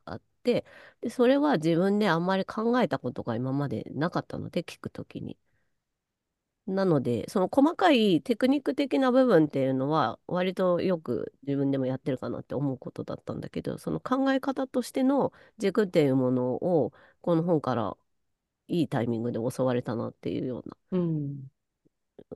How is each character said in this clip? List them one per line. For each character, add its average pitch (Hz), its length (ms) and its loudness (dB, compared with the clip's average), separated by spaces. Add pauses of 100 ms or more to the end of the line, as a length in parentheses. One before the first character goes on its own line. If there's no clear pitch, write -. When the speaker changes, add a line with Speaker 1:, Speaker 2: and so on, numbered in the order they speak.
Speaker 1:
が 82 100 -10
あ - 20 -10
っ - 20 -14 (240)
て、 240 220 0 (360)
で、 247 100 -6
そ 240 180 2
れ 269 80 6
は 285 220 2
自 160 180 2
分 196 240 2
で 214 80 2
あ 160 80 4
ん 170 100 0
ま 190 100 2
り 190 80 -2
考 233 360 0
え 196 80 2
た 139 100 -2
こ 127 140 -6
と - 100 -10
が 117 140 -4
今 131 160 -2
ま 143 160 -2
で 110 260 -4
な 151 160 -2
か 156 100 -2
っ - 60 -14
た - 120 -10
の 107 120 -10
で、 170 140 -4
聞 - 160 -18
く - 100 -10
と - 140 -14
き - 160 -14
に。 - 160 -12 (1300)
な 190 200 0
の 160 140 4
で、 120 280 -2
そ - 100 -2
の 185 140 2
細 302 240 4
か 349 160 6
い 208 280 6
テ - 140 -2
ク 254 140 2
ニ 277 100 2
ッ - 40 -4
ク 277 120 -2
的 285 240 0
な 254 140 4
部 262 140 6
分 175 180 6
っ 147 40 0
て 143 120 -2
い 131 100 2
う 131 40 0
の 131 160 -2
は、 139 360 0
割 180 280 -2
と 180 260 0
よ 180 180 0
く 117 340 -6 (140)
自 139 100 -2
分 139 140 2
で 135 80 0
も 131 80 -2
や 131 80 -2
っ 131 60 -6
て - 100 -4
る 131 80 -2
か 117 100 -8
な 92 120 -8
っ - 20 -16
て - 140 -8
思 135 160 -2
う 127 60 -8
こ - 120 -14
と - 140 -10
だ - 100 -8
っ - 80 -14
た - 120 -8
ん 156 60 -8
だ - 100 -10
け - 120 -8
ど、 - 160 -6
そ - 140 -8
の 156 80 -4
考 269 320 -2
え 269 80 0
方 269 260 -4
と 254 160 -4
し - 80 -10
て 269 140 0
の 262 280 2 (260)
軸 214 260 0
っ - 20 0
て 180 160 2
い 143 60 4
う 131 80 4
も 127 160 2
の 127 220 0
を、 156 380 0 (280)
こ 175 160 0
の 160 80 0
本 170 160 2
か 127 160 -2
ら 104 200 -4 (720)
い 175 160 0
い 123 60 0
タ 123 140 -2
イ 120 40 0
ミ 117 120 -2
ン 110 40 -4
グ 120 80 -2
で 113 80 -4
教 127 280 -2
わ 127 80 0
れ 123 80 0
た 120 120 -6
な 117 140 -6
っ - 60 -10
て - 160 -8
い 117 120 -4
う - 40 -4
よ 127 200 -8
う - 20 -12
な - 300 -8
Speaker 2:
う - 0 -
ん。 143 500 -4 (880)